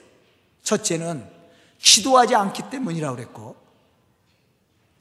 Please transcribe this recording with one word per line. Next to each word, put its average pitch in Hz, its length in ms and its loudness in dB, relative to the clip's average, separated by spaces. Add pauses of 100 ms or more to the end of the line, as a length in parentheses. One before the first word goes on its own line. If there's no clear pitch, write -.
(640)
첫째는 165 680 -4 (480)
기도하지 240 560 4
않기 196 360 -2
때문이라고 165 460 -6
그랬고, 117 400 -18 (1400)